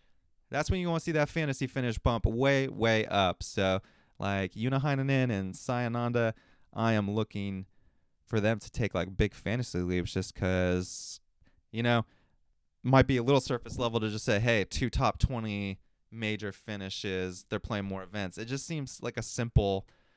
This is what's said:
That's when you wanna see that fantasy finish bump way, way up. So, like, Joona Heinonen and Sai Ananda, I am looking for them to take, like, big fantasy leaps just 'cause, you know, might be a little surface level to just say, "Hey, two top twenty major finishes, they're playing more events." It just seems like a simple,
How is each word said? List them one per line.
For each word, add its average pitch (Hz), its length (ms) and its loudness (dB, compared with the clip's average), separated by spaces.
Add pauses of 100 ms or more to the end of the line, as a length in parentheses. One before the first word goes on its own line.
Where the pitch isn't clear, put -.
(500)
That's 143 200 -2
when 190 100 0
you 175 80 -2
wanna 165 120 0
see 170 120 -6
that 147 160 2
fantasy 143 380 -2
finish 120 320 -4
bump 117 280 2
way, 135 420 4
way 110 380 4
up. 95 360 2
So, 95 380 2 (380)
like, 98 340 -2
Joona 131 300 -2
Heinonen 135 480 2
and 95 260 -2
Sai 123 280 -2
Ananda, 117 500 0 (400)
I 113 200 2
am 101 160 2
looking 101 560 -4 (580)
for 113 160 0
them 107 180 2
to - 120 -16
take, 110 240 -2
like, 92 200 -2
big 104 200 0
fantasy 113 460 -4
leaps 90 340 -2
just 95 200 -4
'cause, 90 880 -2 (500)
you 113 120 -4
know, 120 240 2 (760)
might 131 240 6
be 131 120 0
a 117 40 0
little 131 200 4
surface 120 360 -6
level 117 220 0
to 110 80 0
just 107 160 -4
say, 104 160 4
"Hey, 113 240 4
two - 240 -2
top 117 300 0
twenty 104 640 -2 (300)
major 107 400 -4
finishes, 95 1000 -6
they're 107 100 -4
playing 101 240 -6
more 95 180 -8
events." 95 360 -8
It 110 80 -8
just 135 200 -8
seems 147 360 -10
like 156 160 -6
a 110 40 -6
simple, 101 640 0 (300)